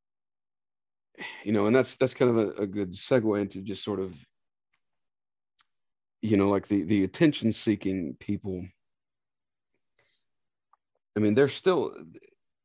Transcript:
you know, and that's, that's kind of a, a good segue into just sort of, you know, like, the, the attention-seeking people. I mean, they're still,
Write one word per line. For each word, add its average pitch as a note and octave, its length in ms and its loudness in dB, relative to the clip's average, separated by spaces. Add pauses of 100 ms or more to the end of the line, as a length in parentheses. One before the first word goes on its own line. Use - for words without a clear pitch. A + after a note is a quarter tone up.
(1400)
you G#2 100 -4
know, G#2 140 4
and A2+ 80 4
that's, B2+ 200 2
that's C3 200 0
kind B2 160 2
of A2+ 60 2
a, G#2 260 -2
a G#2 40 -2
good F#2+ 260 -6
segue G#2+ 460 0
into G2 220 -6
just G2 220 -10
sort G2+ 160 -4
of, F#2 160 -8 (2000)
you G#2+ 160 0
know, G2 120 4
like, G2 180 0
the, G2+ 160 2
the F#2+ 200 2
attention-seeking G2 1160 0
people. F#2+ 460 -6 (2500)
I G#2 60 0
mean, G#2+ 120 4
they're C3+ 160 6
still, D3+ 440 -2 (720)